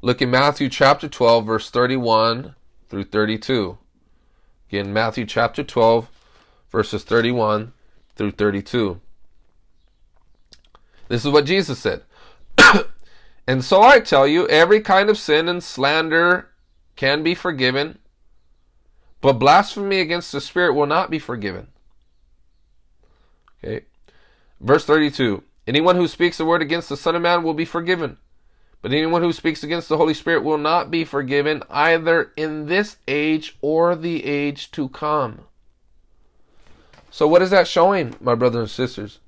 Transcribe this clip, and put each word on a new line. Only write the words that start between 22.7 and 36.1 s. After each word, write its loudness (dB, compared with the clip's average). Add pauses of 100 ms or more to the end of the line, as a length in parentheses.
Okay. -12 (760)
Verse 2
thirty-two, 0 (220)
"Anyone 2
who 0
speaks -2
a -2
word 2
against -6
the -6
Son -2
of -4
Man 2
will -2
be -4
forgiven, -4 (640)
but -6
anyone 0
who 0
speaks -6
against -8
the 0
Holy 2
Spirit -2
will -2
not -2
be -2
forgiven -4
either 0
in -6
this -4 (100)
age -4
or 0
the -8
age -6
to -8
come." -6 (1600)